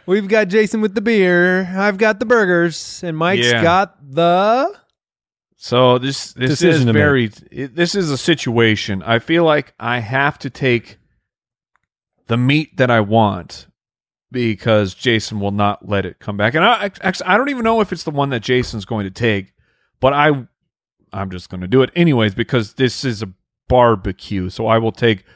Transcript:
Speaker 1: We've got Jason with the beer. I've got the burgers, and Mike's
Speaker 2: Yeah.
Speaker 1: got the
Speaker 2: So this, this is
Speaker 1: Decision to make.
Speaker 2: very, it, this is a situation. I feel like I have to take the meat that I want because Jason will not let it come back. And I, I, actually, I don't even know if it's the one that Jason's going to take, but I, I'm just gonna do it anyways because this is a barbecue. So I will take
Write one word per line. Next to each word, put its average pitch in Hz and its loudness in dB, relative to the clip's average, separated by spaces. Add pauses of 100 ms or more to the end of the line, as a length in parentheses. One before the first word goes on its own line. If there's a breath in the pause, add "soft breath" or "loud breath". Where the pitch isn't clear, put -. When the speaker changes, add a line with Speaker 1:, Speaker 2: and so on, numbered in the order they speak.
Speaker 1:
We've 196 0
got 214 2
Jason 214 0
with 208 -2
the 226 -2
beer. 185 2
I've 196 0
got 214 0
the 247 -4
burgers, 180 0
and 165 -6
Mike's 160 0
Speaker 2:
Yeah. 120 2
Speaker 1:
got 185 2 (180)
the 202 2 (840)
Speaker 2:
So 123 2
this, 135 -8
this 131 -2
is 139 -2
Speaker 1:
Decision 165 4
to 113 2
make. 110 4
Speaker 2:
very, 135 2 (200)
it, 131 -12
this 170 0
is 185 -2
a 131 -2
situation. 113 0
I 117 0
feel 170 0
like 151 0
I 120 -4
have 135 -2
to 139 -10
take 120 -4 (1300)
the 117 -2
meat 139 0
that 123 2
I 117 4
want 101 -2 (640)
because 110 0
Jason 113 -2
will 101 -4
not 104 -2
let 98 -2
it - -14
come 104 -10
back. 107 0
And 160 2
I, 208 2
I, 202 -8 (120)
actually, 185 -4
I 185 2
don't 277 0
even 254 -6
know 226 2
if 196 -2
it's 170 -10
the 160 -6
one 139 -2
that 120 -4
Jason's 123 -2
going 107 -4
to 95 -6
take, 104 -4 (480)
but 131 4
I, 143 2 (680)
I'm 98 -8
just 92 -12
gonna 90 -8
do 127 6
it 127 0
anyways 127 2
because 117 -2
this 127 -2
is 113 -4
a 98 -8 (380)
barbecue. 104 0
So 113 -6
I 113 4
will 113 0
take 113 0 (120)